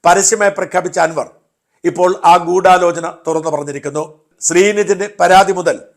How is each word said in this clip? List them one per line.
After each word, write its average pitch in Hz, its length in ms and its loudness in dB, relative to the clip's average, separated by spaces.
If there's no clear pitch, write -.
പരസ്യമായി 196 540 2
പ്രഖ്യാപിച്ച 180 480 -6
അൻവർ 156 200 -6
ഇപ്പോൾ 180 200 0
ആ 175 40 8
ഗൂഢാലോചന 180 580 2
തുറന്നു 160 280 -4
പറഞ്ഞിരിക്കുന്നു. 143 500 -8
ശ്രീനിധിന്റെ 196 600 0
പരാതി 190 380 4
മുതൽ 160 180 -2